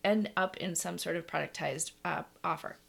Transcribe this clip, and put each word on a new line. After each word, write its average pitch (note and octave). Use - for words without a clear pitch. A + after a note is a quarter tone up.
end G#3
up F#3+
in E3+
some F3
sort E3+
of E3
productized, D3+
uh, E3
offer? E3